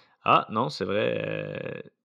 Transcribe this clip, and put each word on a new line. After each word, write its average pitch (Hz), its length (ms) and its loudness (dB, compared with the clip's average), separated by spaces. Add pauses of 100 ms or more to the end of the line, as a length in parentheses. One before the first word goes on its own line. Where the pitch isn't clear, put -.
(240)
Ah 147 260 6
non, 117 180 2
c'est - 160 -4
vrai, 53 1040 -2
heu, - 40 -20 (180)